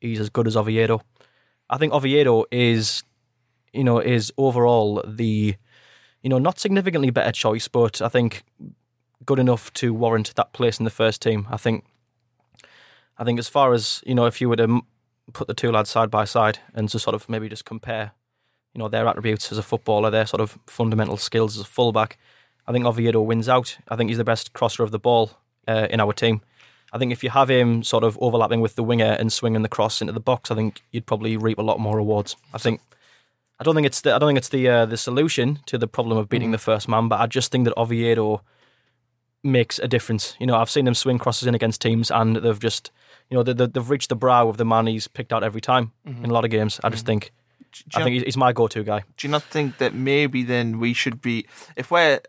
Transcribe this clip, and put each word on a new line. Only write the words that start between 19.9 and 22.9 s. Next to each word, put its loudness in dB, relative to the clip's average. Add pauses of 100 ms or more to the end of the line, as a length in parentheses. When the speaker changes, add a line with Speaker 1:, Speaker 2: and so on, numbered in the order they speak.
Speaker 1:
their 2
sort -2
of -6 (100)
fundamental -2
skills -2
as -12
a -18
fullback, 0 (500)
I -4
think 0
Oviedo 2